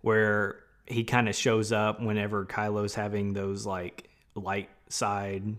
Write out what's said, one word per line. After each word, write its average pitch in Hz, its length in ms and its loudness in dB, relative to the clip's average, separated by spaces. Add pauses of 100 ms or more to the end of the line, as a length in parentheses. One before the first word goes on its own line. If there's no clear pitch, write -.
where 107 560 2 (300)
he 117 180 0
kinda 120 260 4
shows 110 400 2
up 107 300 2
whenever 104 440 0
Kylo's 104 480 -2
having 104 380 -2
those, 98 340 -4
like, 90 440 -8 (260)
light 98 340 -4 (200)
side 101 680 -2